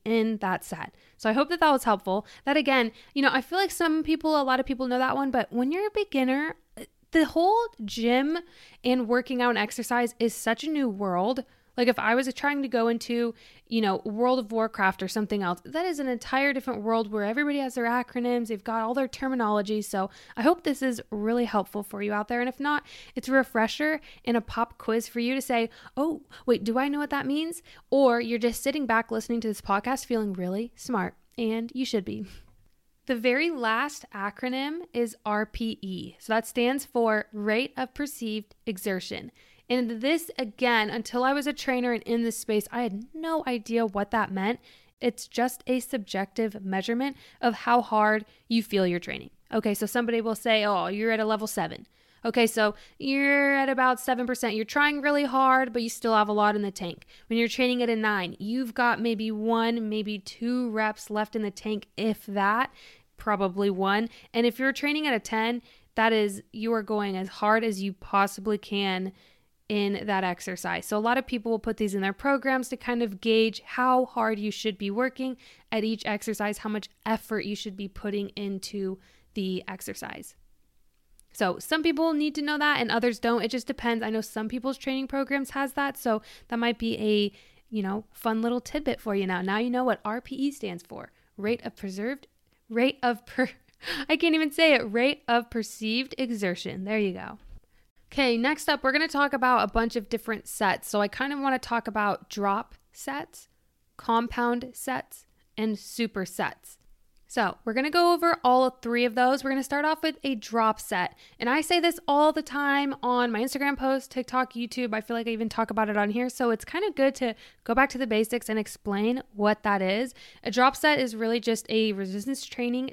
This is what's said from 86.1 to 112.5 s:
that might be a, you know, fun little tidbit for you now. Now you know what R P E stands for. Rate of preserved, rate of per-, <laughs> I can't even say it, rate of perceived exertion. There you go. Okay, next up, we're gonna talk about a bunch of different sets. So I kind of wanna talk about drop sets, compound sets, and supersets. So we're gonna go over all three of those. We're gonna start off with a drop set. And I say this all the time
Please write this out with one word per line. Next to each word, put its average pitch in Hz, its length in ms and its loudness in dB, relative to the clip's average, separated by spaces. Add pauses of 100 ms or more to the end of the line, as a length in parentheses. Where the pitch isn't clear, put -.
that 233 100 -4
might 233 200 2
be 226 200 -2
a, 208 340 2 (380)
you 214 120 -2
know, 202 300 -2
fun 226 300 -2
little 233 180 0
tidbit - 400 -4
for 208 140 -4
you 196 120 0
now. 180 140 -2
Now 190 160 -2
you 240 140 0
know 247 140 0
what 233 200 2
R 220 160 -4
P - 140 -12
E 269 160 0
stands 185 360 -8
for. - 260 -16 (260)
Rate 214 260 -2
of - 120 -10
preserved, 208 500 -8 (420)
rate 233 340 2
of 240 220 0
per-, - 240 0 (320)
<laughs> 277 300 -8
I 311 60 4
can't 330 180 4
even 311 160 2
say 320 240 6
it, 220 180 2
rate 254 340 2
of 233 220 2
perceived 226 720 -4
exertion. 196 640 -4
There 214 140 0
you 196 160 0
go. 185 240 -12 (720)
Okay, 247 240 2
next 285 320 0
up, 285 160 0
we're 262 80 4
gonna 311 160 2
talk 285 240 2
about 247 340 2
a 196 60 -8
bunch 226 240 0
of 208 140 -6
different 220 360 -6
sets. - 400 0
So 208 140 0
I 202 80 2
kind 277 240 -4
of 285 60 -4
wanna 269 200 0
talk 233 300 -4
about 208 400 -2
drop 202 460 -2 (180)
sets, - 560 -10 (480)
compound 240 800 0
sets, - 500 -8 (320)
and 214 200 -2
supersets. - 1000 -6 (500)
So 208 380 0
we're 226 80 -4
gonna 262 160 0
go 349 240 6
over 339 320 4
all 254 240 6
three 240 380 0
of 220 80 0
those. 254 280 4
We're 269 60 -2
gonna 269 140 0
start 285 240 -2
off 311 160 0
with 311 200 -2
a 269 120 -2
drop 220 440 0
set. - 380 -4 (240)
And 233 80 0
I 294 140 2
say 349 180 2
this 339 260 2
all 294 240 6
the 302 120 -2
time 277 600 0